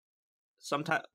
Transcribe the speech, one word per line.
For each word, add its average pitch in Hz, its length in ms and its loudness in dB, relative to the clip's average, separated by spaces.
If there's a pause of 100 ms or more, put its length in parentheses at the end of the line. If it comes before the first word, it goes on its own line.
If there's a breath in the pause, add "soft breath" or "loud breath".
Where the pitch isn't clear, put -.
(600)
Someti-, 151 420 0 (120)